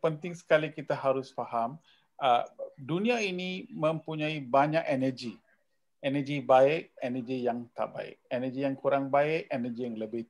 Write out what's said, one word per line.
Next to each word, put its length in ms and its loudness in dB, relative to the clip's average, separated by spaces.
penting 320 -2
sekali 400 2
kita 240 -4
harus 320 0
faham, 480 -4
ah, 320 4
dunia 400 0
ini 480 -4
mempunyai 720 -2
banyak 480 2
energi. 480 -2
Energi 400 -2
baik, 560 4
energi 480 -4
yang 320 -4
tak 160 -4
baik. 320 -10
Energi 400 -4
yang 80 0
kurang 400 0
baik, 400 2
energi 320 -4
yang 160 -6
lebih 280 -6